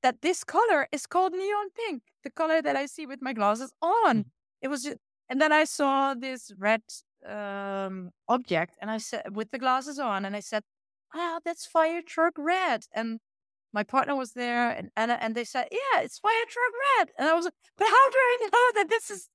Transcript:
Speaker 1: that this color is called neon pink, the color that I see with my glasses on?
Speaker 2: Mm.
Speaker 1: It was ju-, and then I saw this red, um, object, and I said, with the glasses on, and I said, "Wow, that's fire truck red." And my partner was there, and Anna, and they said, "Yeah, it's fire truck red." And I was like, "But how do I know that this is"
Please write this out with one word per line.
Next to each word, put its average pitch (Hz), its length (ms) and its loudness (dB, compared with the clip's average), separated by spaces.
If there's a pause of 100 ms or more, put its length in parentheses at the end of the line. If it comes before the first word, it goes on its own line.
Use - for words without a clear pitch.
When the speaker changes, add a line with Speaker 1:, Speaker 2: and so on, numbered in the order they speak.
Speaker 1:
that 247 200 0
this 349 200 0
color 359 480 2
is - 160 -6
called 370 260 2
neon 403 440 -2
pink, 403 260 -6 (220)
the 285 60 -10
color 320 300 0
that 294 140 0
I 269 120 -2
see 311 200 -12
with 269 160 -12
my 262 100 -6
glasses 220 480 0
on? 349 360 4
Speaker 2:
Mm. - 80 0 (360)
Speaker 1:
It 262 80 -6
was 269 140 -4
ju-, 277 140 -8 (320)
and 269 120 -2
then 311 120 4
I 311 120 6
saw 269 500 0
this 254 440 -10
red, 214 240 2 (420)
um, 196 880 -8 (180)
object, 180 520 0
and 208 100 -10
I 220 80 -4
said, 214 380 -8
with 220 160 -6
the 269 60 -8
glasses 262 420 -2
on, 202 240 -2
and 196 100 -6
I 208 60 -6
said, 214 240 -6 (500)
"Wow, 330 300 -4
that's 339 200 -6
fire 330 400 2
truck 339 320 0
red." 311 560 0
And 226 280 -6 (520)
my 208 120 -2
partner 269 320 0
was 262 160 -6
there, 240 380 -2
and - 260 -8
Anna, 226 240 0
and 220 160 -4
they 240 80 -4
said, 247 260 -4
"Yeah, 508 300 0
it's - 180 -8
fire 453 300 2
truck 480 240 0 (260)
red." 370 200 0
And 277 100 0
I 320 60 4
was 339 100 0
like, 359 100 -6 (220)
"But 403 100 2
how 508 240 8
do 508 80 0
I 494 200 4 (140)
know 466 280 6
that 339 80 2
this 453 220 -2
is" 392 240 -12